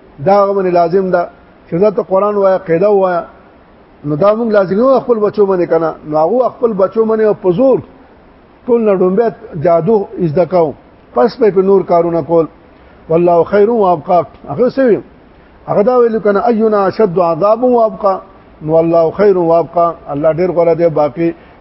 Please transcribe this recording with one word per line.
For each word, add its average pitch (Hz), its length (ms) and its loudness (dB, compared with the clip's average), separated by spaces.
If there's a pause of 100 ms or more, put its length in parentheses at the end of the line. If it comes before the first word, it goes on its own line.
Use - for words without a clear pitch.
(260)
دا 190 140 2
هغه 196 160 0
باندې 185 220 -2
لازم 180 320 0
ده 175 120 0 (460)
چې - 140 -10
زه 214 80 2
ته 202 120 -4
قرآن 202 340 0
وایه، 190 300 2
قاعده 165 240 2
وایه. 185 340 0 (800)
نو 147 120 -4
دا 196 220 2
موږ 233 140 -2
لازم 190 260 0
و 254 220 2
خپل 233 180 -2
بچو 208 280 0
باندې 185 260 0
کنه. 160 180 0 (180)
نو 151 100 -4
هغه 214 360 0
خپل 233 180 -2
بچو 190 320 0
باندې 220 380 0
په 185 160 0
زور 254 200 2 (880)
ټول 233 140 0
نه 214 200 2
ډومبه 196 320 0 (320)
جادو 170 320 2 (340)
زده 170 140 0
کاو، 165 280 0 (420)
پس 240 160 2 (100)
په 190 300 2
نور 196 120 4
کارونه 170 400 0
کول. 160 240 0 (600)
والله 170 360 2
خیر 202 260 0
و 226 140 0
ابقا. 175 340 0 (300)
هغه 226 220 -2
څه 269 180 -2
وی؟ 180 100 2 (680)
هغه 170 140 0
دا 247 160 2
ویلو 226 220 2
کنه، 202 280 0
"اینا 214 380 0
اشد 185 320 -2
عذابا 190 480 0
و 240 140 2
ابقا"، 196 340 0 (480)
نو 156 100 -6
"والله 165 380 2
خیر 196 280 2
و 165 140 0
ابقا"، 170 340 0 (260)
الله 151 200 -2
ډیر 175 240 -2
غوړه 170 220 2
دی 170 100 2
باقی. 151 460 -2 (260)